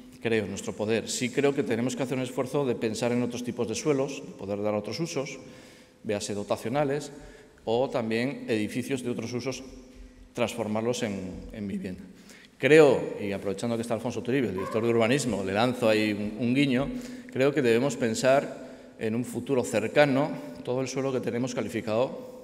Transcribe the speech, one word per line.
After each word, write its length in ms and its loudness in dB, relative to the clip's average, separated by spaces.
creo, 240 2
en 60 -6
nuestro 240 -6
poder. 340 0
Sí 220 -2
creo 240 2
que 80 0
tenemos 340 -2
que 60 -2
hacer 160 -2
un 60 -2
esfuerzo 420 -2
de 80 2
pensar 380 -2
en 100 2
otros 200 -4
tipos 240 -4
de 80 -4
suelos, 500 0
de 80 -14
poder 280 -6
dar 140 0
otros 260 -4
usos, 380 -6
véase 300 -4
dotacionales, 760 -2
o 240 2
también 600 -2
edificios 540 -2
de 80 -4
otros 220 -6
usos, 300 -6
transformarlos 680 -2
en, 300 -4
en 140 -8
vivienda. 380 -8
Creo, 600 8
y 140 -4
aprovechando 440 -2
que 60 0
está 120 -4
Alfonso 280 -4
Toribio, 280 0
el 60 -4
director 260 -2
de 80 4
urbanismo, 520 4
le 120 -2
lanzo 340 2
ahí 240 4
un, 260 -4
un 160 0
guiño, 340 2
creo 220 2
que 80 2
debemos 340 4
pensar 1000 0
en 160 -2
un 100 -2
futuro 400 -2
cercano 680 4
todo 180 -2
el 60 -4
suelo 240 -2
que 80 0
tenemos 340 -2
calificado 720 -2